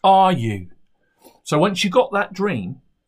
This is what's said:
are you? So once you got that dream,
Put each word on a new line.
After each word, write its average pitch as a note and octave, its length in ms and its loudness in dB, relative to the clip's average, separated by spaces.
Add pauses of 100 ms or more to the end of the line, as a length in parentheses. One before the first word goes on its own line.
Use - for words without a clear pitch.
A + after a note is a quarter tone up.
are F#3+ 280 6
you? G#2 360 -4 (720)
So D3+ 160 -2
once F#3 240 0
you G3+ 80 0
got B3 220 2
that G3+ 200 -4
dream, C3+ 500 -6 (260)